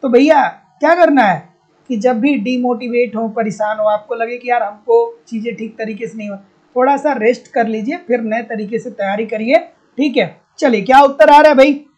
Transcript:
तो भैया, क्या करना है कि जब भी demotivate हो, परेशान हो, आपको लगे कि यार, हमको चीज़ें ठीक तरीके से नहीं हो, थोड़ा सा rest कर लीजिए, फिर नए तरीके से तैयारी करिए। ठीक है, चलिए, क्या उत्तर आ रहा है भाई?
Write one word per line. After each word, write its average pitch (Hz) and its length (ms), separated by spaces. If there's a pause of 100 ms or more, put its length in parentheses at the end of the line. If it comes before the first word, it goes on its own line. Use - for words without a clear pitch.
तो 269 80
भैया, 277 340 (360)
क्या 311 160
करना 311 280
है 175 260 (380)
कि 247 100
जब 240 220
भी 277 160
demotivate 247 800
हो, 226 140
परेशान 214 480
हो, 214 80
आपको 214 300
लगे 233 220
कि 240 120
यार, 240 140
हमको 233 640
चीज़ें 220 280
ठीक 220 220
तरीके 220 300
से 220 100
नहीं 208 120
हो, 196 80 (380)
थोड़ा 262 220
सा - 160
rest 233 340
कर 233 200
लीजिए, 220 300
फिर 247 240
नए 226 200
तरीके 220 380
से 226 100
तैयारी 202 360
करिए। 220 300 (420)
ठीक 269 200
है, 185 240 (160)
चलिए, 240 240
क्या 262 200
उत्तर 285 280
आ 294 100
रहा 302 100
है 294 60
भाई? 277 300 (120)